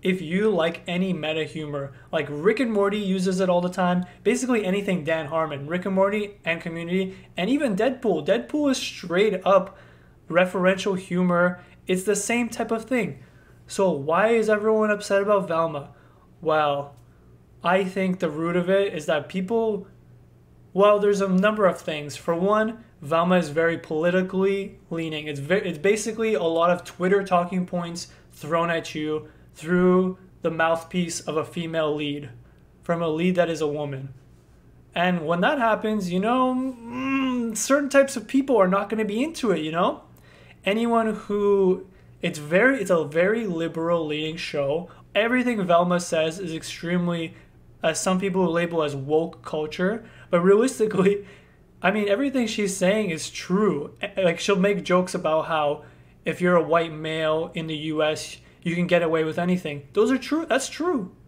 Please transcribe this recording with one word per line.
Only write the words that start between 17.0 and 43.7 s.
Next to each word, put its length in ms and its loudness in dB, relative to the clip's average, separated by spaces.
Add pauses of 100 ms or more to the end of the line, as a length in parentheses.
I 220 4
think 340 -2
the 100 -2
root 280 -2
of 120 0
it 240 2
is 140 -8
that 240 -2
people, 560 -2 (880)
well, 240 6
there's 240 2
a 60 0
number 360 2
of 160 4
things. 340 -6
For 200 -2
one, 500 0 (160)
Velma 360 2
is 120 2
very 300 0
politically 1000 0 (120)
leaning. 380 -6
It's 120 -6
ve-, 160 0
it's 220 -2
basically 560 0
a 80 0
lot 280 4
of 140 0
Twitter 400 0
talking 400 0
points 440 -8 (240)
thrown 360 -2
at 260 -4
you 340 -4 (260)
through 640 2 (240)
the 80 0
mouthpiece 680 -2
of 160 -4
a 80 0
female 500 -2
lead, 340 -6 (540)
from 180 -2
a 80 -2
lead 280 0
that 120 4
is 120 -4
a 80 0
woman. 440 -6 (840)
And 320 0
when 160 0
that 160 2
happens, 520 0
you 80 -2
know, 360 0
mm, 1040 -4
certain 320 0
types 280 4
of 100 -8
people 300 0
are 100 6
not 220 0
gonna 160 -2
be 180 -2
into 300 -2
it, 80 0
you 100 -4
know? 320 -2 (600)
Anyone 500 0
who, 720 0 (340)
it's 200 -4
very, 400 2
it's 100 -2
a 140 2
very 420 0
liberal 580 -2